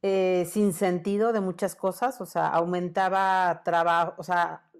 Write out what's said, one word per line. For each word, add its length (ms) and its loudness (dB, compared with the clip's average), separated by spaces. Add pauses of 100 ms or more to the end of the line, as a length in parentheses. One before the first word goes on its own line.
eh, 480 2
sin 220 2
sentido 600 0
de 80 0
muchas 360 -4
cosas, 440 -2
o 60 -10
sea, 220 -2
aumentaba 1160 0
traba-, 520 2
o 80 -14
sea, 380 -2 (180)